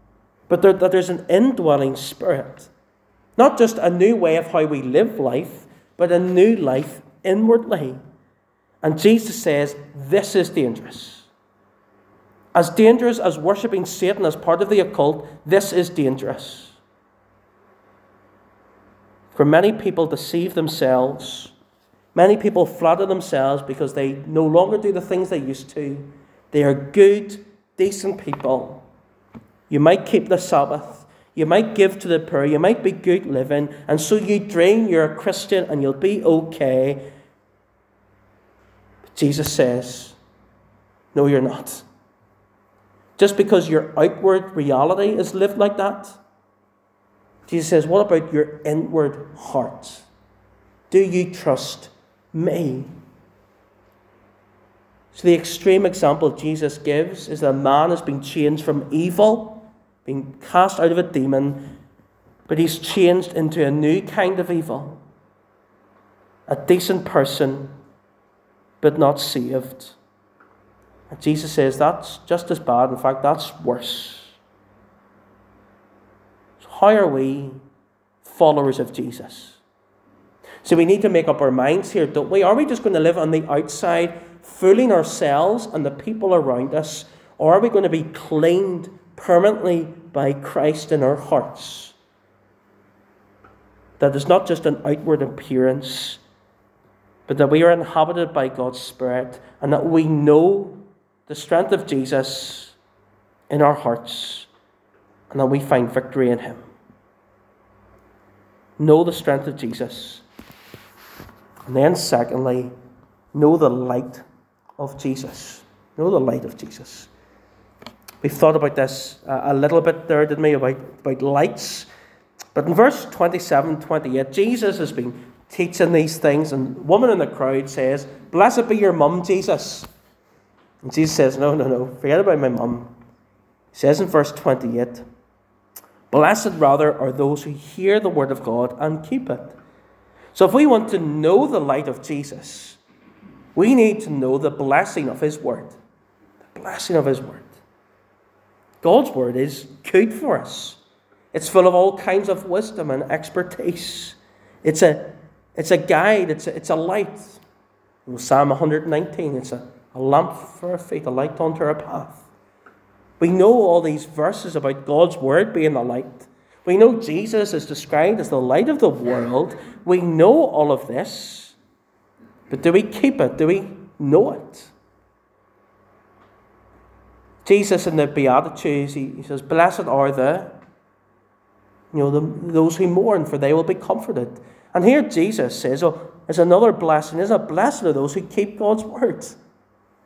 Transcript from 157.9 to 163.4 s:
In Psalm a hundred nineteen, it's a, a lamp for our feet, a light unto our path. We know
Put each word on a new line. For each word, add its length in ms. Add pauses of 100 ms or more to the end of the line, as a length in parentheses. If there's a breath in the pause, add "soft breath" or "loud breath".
In 100
Psalm 340
a 40
hundred 320
nineteen, 480
it's 160
a, 160 (260)
a 80
lamp 340
for 360
our 80
feet, 260
a 60
light 280
unto 240
our 120
path. 480 (960)
We 80
know 260